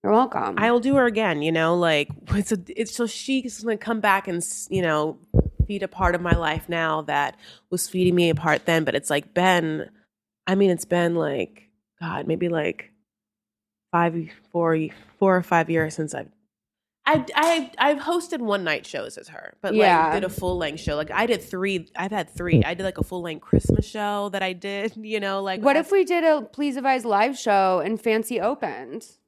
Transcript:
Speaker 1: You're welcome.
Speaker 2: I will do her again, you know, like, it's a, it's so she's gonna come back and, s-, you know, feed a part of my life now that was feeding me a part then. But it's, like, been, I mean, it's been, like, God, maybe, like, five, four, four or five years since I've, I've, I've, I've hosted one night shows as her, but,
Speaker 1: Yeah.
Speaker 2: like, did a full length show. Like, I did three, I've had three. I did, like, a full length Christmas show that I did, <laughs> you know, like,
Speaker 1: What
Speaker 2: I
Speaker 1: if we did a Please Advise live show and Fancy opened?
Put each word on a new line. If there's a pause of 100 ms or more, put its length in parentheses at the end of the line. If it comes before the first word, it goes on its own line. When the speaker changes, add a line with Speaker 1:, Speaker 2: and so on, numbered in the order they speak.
Speaker 1:
You're
welcome.
Speaker 2:
I
will
do
her
again,
you
know,
like, (220)
it's
a,
it's
so
she's
gonna
come
back
and,
s-,
you
know, (500)
feed
a
part
of
my
life
now
that (320)
was
feeding
me
a
part
then.
But
it's,
like,
been, (580)
I
mean,
it's
been,
like, (320)
God,
maybe,
like, (1000)
five, (360)
four, (420)
four
or
five
years
since
I've, (760)
I've, (100)
I've,
I've
hosted
one
night
shows
as
her,
but,
Speaker 1:
Yeah.
Speaker 2:
like,
did
a
full
length
show.
Like,
I
did
three,
I've
had
three.
I
did,
like,
a
full
length
Christmas
show
that
I
did,
<laughs>
you
know,
like,
Speaker 1:
What
Speaker 2:
I
Speaker 1:
if
we
did
a
Please
Advise
live
show
and
Fancy
opened? (220)